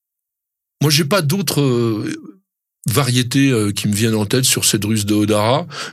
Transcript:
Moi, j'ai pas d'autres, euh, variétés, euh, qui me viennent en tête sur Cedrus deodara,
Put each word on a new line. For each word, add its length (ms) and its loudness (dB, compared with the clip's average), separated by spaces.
Moi, 100 2
j'ai 140 2
pas 160 2
d'autres, 400 0
euh, 520 0
variétés, 640 2
euh, 200 0
qui 160 -6
me 60 0
viennent 220 0
en 100 0
tête 200 0
sur 200 0
Cedrus 400 -2
deodara, 640 0